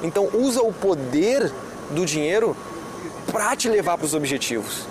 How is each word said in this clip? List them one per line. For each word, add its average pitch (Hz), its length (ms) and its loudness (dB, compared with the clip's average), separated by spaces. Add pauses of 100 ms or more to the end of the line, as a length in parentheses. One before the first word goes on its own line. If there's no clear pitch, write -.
Então 185 300 2
usa 247 280 2
o 220 120 2
poder 170 760 2 (420)
do 165 140 0
dinheiro 160 520 2 (760)
pra 220 240 0
te 247 140 -2
levar 180 280 4
pros 147 160 -2
objetivos. 131 760 -2